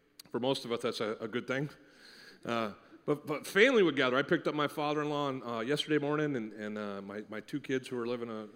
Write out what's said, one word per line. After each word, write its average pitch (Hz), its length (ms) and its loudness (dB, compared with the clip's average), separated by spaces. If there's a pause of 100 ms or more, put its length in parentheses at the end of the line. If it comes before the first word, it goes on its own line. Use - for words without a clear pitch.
(300)
For 117 120 -2
most 131 240 0
of 117 80 -2
us, 117 80 -2
that's 117 180 -2
a, 110 220 -2
a 113 80 -6
good 120 180 -4
thing. 135 220 -2 (760)
Uh, 113 260 0 (340)
but, 147 220 -2
but 143 180 -4
family 220 380 6
would 147 140 4
gather. 127 180 4
I 139 60 6
picked 160 260 2
up 151 80 0
my 143 140 2
father-in-law 147 580 -2
on, 131 160 -4
uh, 117 160 -4
yesterday 147 380 0
morning, 147 400 0
and, 110 160 -4
and, 107 240 -6
uh, 101 240 -6
my, 101 260 -10
my 107 140 -8
two 147 180 -6
kids 131 260 -2
who 127 140 -6
are 117 80 -2
living, 120 220 -4
uh, 110 260 -8